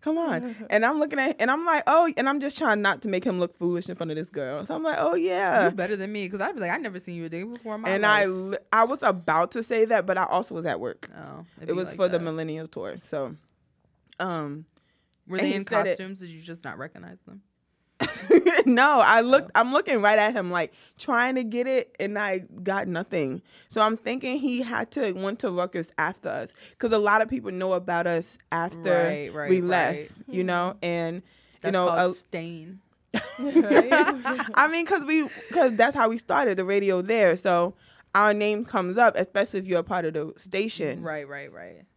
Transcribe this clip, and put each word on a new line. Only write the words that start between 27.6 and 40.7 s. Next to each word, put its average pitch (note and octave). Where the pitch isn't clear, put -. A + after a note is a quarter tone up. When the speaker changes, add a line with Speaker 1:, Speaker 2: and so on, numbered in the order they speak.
Speaker 1:
about F3
us E3+
after E3
Speaker 2:
Right, D3
right, D3
Speaker 1:
we F#3
left, F3
Speaker 2:
right. D3+
Speaker 1:
you F#3
know, F3+
Speaker 3:
Mm-hmm. -
Speaker 1:
and, E3+
you F3+
Speaker 2:
That's F#3+
Speaker 1:
know, F3+
Speaker 2:
called F3+
Speaker 1:
a -
Speaker 2:
stain. E3+
Speaker 3:
Right? C#4+
Speaker 1:
<laughs> C4+
I C#4+
mean, E4
'cause E4+
we, D#4
'cause C4+
that's A#3+
how A#3
we A3+
started A3+
the F#3
radio G3
there. G3
So F3+
our G#3
name G#3
comes F#3
up, A#3+
especially G3
if F#3
you're F3+
a E3
part F3
of D#3+
the D#3
station. F#3